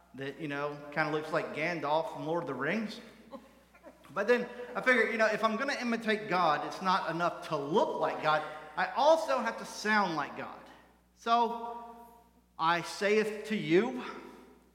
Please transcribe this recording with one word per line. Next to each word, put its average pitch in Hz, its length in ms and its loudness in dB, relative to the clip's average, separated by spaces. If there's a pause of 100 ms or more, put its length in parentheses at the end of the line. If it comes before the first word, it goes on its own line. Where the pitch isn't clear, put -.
(140)
that, 139 260 -10
you 160 80 -6
know, 143 260 -4 (180)
kinda 156 200 0
looks 151 180 -2
like 147 240 -2
Gandalf 156 600 -2
from 147 120 -8
Lord 165 180 -2
of - 20 -8
the 139 80 -4
Rings. 180 460 -4 (1120)
But 202 120 0
then 240 220 4 (260)
I 196 60 -4
figure, 226 300 4
you 226 80 0
know, 220 80 6
if 214 180 2
I'm 214 140 2
gonna 269 200 -2
imitate 226 480 -2
God, 165 400 2
it's - 140 -8
not 185 300 2
enough 170 380 -2
to 160 80 -2
look 156 440 2
like 156 220 -2
God. 151 200 4 (360)
I 180 80 0 (100)
also 277 440 4
have 226 180 -4
to - 80 -10
sound 208 500 2
like 135 220 -6
God. 117 200 -10 (600)
So 233 580 0 (840)
I 165 240 2
saith 208 680 0
to 214 80 0
you, 180 480 2 (720)